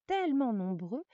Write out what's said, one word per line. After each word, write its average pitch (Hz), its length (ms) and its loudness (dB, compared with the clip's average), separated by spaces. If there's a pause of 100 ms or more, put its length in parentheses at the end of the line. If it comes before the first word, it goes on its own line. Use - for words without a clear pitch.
tellement 285 460 2
nombreux, 185 500 -2 (100)